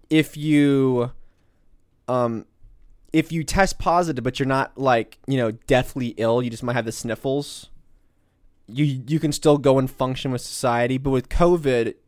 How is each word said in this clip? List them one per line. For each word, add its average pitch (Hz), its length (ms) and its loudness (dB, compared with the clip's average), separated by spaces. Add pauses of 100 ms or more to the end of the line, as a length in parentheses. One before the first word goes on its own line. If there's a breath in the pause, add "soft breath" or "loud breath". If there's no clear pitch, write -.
(100)
if 156 260 2
you, 139 760 2 (960)
um, 120 380 -2 (680)
if 156 180 0
you 165 120 -4
test 190 340 0
positive, 165 440 0
but 123 160 -4
you're 139 80 -2
not, 135 320 -2
like, 123 480 0
you 135 120 0
know, 113 140 0
deathly 127 560 -2 (100)
ill, 117 240 2
you 120 80 -4
just 113 120 -12
might 120 140 -4
have 113 80 -2
the 113 80 -8
sniffles, 135 800 -6 (960)
you, 131 400 -2
you 156 100 0
can 147 140 -2
still 147 260 4
go 135 220 4
and 131 100 -2
function 131 400 -4
with 123 100 -4
society. 123 580 -2
But 135 120 -2
with 131 180 0
covid, 139 640 2 (140)